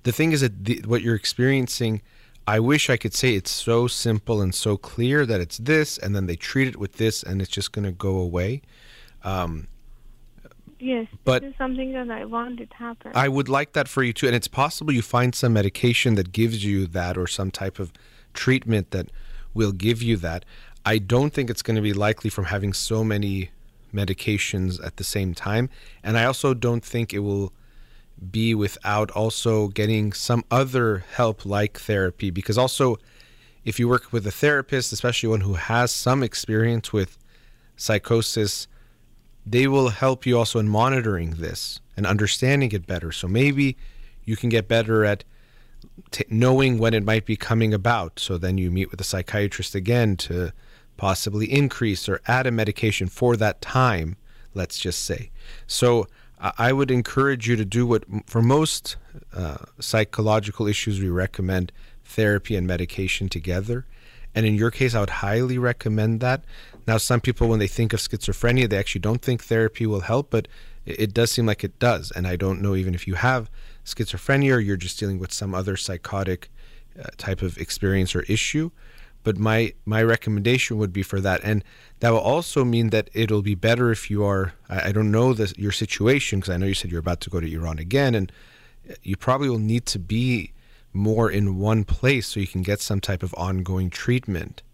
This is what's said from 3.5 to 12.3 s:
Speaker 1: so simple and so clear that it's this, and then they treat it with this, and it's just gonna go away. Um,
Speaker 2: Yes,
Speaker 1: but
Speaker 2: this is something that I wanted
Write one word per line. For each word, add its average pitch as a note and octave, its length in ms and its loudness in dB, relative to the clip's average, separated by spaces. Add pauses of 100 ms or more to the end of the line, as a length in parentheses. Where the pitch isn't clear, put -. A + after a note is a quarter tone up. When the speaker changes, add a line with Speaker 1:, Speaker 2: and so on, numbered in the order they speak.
Speaker 1:
so A#2 380 2
simple A2 520 0
and F#2 140 0
so G#2 220 0
clear C3 500 0
that G#2+ 140 0
it's E2+ 180 -8
this, D3+ 400 0
and G2+ 160 -2
then F#2+ 120 -2
they E2+ 100 -2
treat C3+ 320 0
it - 80 -8
with G2+ 220 -8
this, A2 240 0
and F#2+ 200 -4
it's - 80 -6
just - 220 -6
gonna G2+ 200 -4
go F#2+ 260 -2
away. F2+ 440 -2 (600)
Um, F2 420 -4 (1120)
Speaker 2:
Yes, B3 300 -4 (160)
Speaker 1:
but C4 180 2
Speaker 2:
this C#4 80 -12
is - 80 -14
something C4 340 -4
that B3+ 180 -8
I A3 140 -8
wanted A#3 460 -8